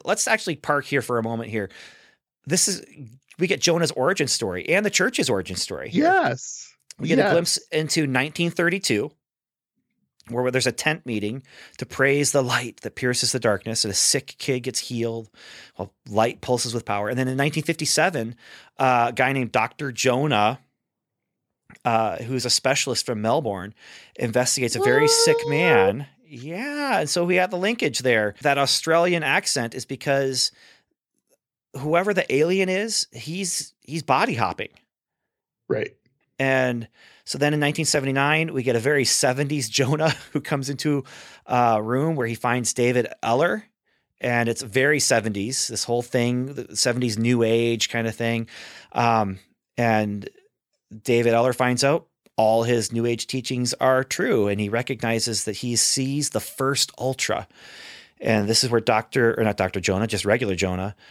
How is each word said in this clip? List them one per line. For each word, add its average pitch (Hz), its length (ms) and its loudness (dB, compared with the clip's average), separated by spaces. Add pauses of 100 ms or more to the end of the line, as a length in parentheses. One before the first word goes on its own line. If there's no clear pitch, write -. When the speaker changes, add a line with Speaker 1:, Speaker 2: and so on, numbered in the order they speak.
Speaker 1:
let's 214 220 0
actually 220 280 -2
park 143 300 -2
here 135 160 0
for 123 180 -2
a 113 40 -2
moment 113 260 -4
here. 104 200 -4 (760)
This 156 240 0
is, - 140 -6 (540)
we 185 100 0
get 127 140 0
Jonah's 170 300 2
origin 151 380 0
story 90 400 -4
and 202 160 2
the 196 40 2
church's - 400 0
origin 95 280 -2
story - 320 -8
here. 285 160 2
Speaker 2:
Yes. - 680 -2 (240)
Speaker 1:
We 117 120 -6
get 170 100 4
a 185 40 4
Speaker 2:
Yes. 196 100 2
Speaker 1:
glimpse 170 240 0 (140)
into 156 360 0
nineteen 147 420 0
thirty-two, 165 640 0 (1160)
where, 120 120 -4
where 127 100 0
there's 127 140 2
a 123 60 2
tent 156 340 -2
meeting 113 380 -4 (340)
to 123 80 -8
praise 139 460 2
the 139 100 2
light 120 400 -2
that - 140 -10
pierces 123 380 -2
the 131 60 0
darkness, 110 460 0
and 101 60 -4
a - 40 -2
sick - 440 0
kid 127 220 -2
gets 120 180 -6
healed 113 500 -6 (460)
while - 180 -10 (160)
light 113 320 2
pulses 120 320 -2
with 117 120 -6
power. 104 240 -2
And 123 100 -2
then 131 80 0
in 131 100 -4
nineteen 147 260 0
fifty-seven, 156 720 -2 (440)
uh, 127 300 4
a 120 40 -10
guy 127 200 2
named 131 180 -4
Doctor 127 400 -2
Jonah, 123 680 2 (1300)
uh, 110 380 2
who's 123 220 -4
a 120 40 -2
specialist 131 560 0
from 110 160 -4
Melbourne, 110 540 -2 (400)
investigates 123 600 0
a 117 40 -2
very 131 280 4
sick - 360 4
Speaker 2:
What? - 80 -4
Speaker 1:
man. - 560 2 (180)
Yeah, 190 760 -4
and 147 80 -2
so 175 160 0
we 180 100 0
have 185 160 2
the 180 60 -4
linkage 190 420 -2
there. 113 420 2
That 139 160 2
Australian 165 640 2
accent 139 540 -2
is 127 100 -10
because 135 640 -2 (1300)
whoever 170 360 0
the 170 200 -2
alien 180 360 2
is, 208 420 -2
he's, 165 680 -8
he's 156 220 -8
body 156 300 2
hopping. 104 360 -4 (1000)
Speaker 2:
Right. - 280 -4 (440)
Speaker 1:
And 127 480 0 (380)
so - 140 -8
then 147 160 2
in 151 40 0
nineteen 147 260 0
seventy-nine, 143 680 0
we 131 80 -2
get 120 140 0
a 117 40 2
very 135 260 2
seventies 135 640 0
Jonah 151 400 2
<laughs> - 240 -6
who 151 60 0
comes 139 300 -4
into 143 340 -2 (440)
a 117 340 4
room 139 340 0
where 123 120 -2
he 113 80 -4
finds 123 380 2
David 123 340 2 (160)
Eller. 165 400 2 (580)
And 120 260 0
it's 117 140 -2
very 131 380 2
seventies, 110 680 0
this 113 160 -6
whole 120 200 -2
thing, 123 500 -2
the 123 220 -12
seventies 120 420 0
new 120 240 2
age 117 480 2
kind 113 180 -2
of 110 80 -4
thing. 117 320 -2 (440)
Um, 110 480 2 (400)
and 107 500 0 (760)
David 117 300 4
Eller 120 200 4
finds 123 300 2
out 151 240 2 (280)
all 113 280 4
his 117 280 2
new 117 160 0
age 117 180 -2
teachings 123 480 -4
are 131 300 2
true, 135 440 0
and 101 140 0
he 104 80 -2
recognizes 117 760 -2
that 104 120 -6
he 120 180 -4
sees 139 540 0
the 107 100 -2
first - 600 -2
ultra. 127 480 -4 (720)
And 107 260 2
this 113 160 2
is 123 60 -2
where 117 100 4
Doctor, 113 600 2
or 113 40 2
not 104 140 0
Doctor 92 220 -2
Jonah, 95 260 0
just 101 180 -4
regular 101 300 2
Jonah, 92 420 -4 (160)